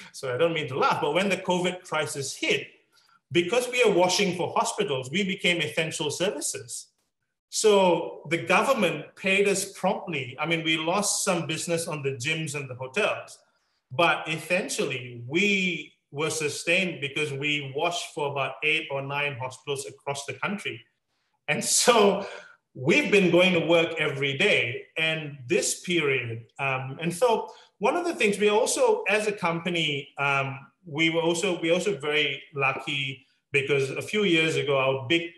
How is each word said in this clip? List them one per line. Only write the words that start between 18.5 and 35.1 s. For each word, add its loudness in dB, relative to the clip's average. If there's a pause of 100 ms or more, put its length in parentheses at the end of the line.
eight 0
or -4
nine -4
hospitals -6
across -8
the -8
country. -6 (680)
And -2
so 4 (480)
we've 2
been 6
going 6
to 2
work 4
every -2
day. 2 (140)
And -4
this 0
period, -2 (120)
um, -4
and -4
so 2 (280)
one 2
of -2
the -2
things 2
we 4
also, 4
as 2
a 0
company, -2
um, 0 (260)
we 0
were 2
also, 0
we 0
also 2
very 0 (120)
lucky -4 (260)
because 2
a -8
few -2
years 2
ago, 2
our 0
big 0